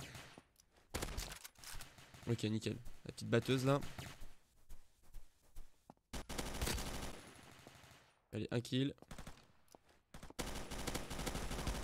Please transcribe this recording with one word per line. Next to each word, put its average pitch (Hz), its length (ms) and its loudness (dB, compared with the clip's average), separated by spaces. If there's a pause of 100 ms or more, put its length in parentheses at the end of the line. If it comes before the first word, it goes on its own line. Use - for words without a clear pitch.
(2250)
Ok, 117 140 4
nickel. 107 320 2 (300)
La - 60 -4
petite 110 180 -4
batteuse 123 340 8
là. 139 160 8 (4000)
Allez, 107 160 0
un 120 100 4
kill. 131 320 4 (3000)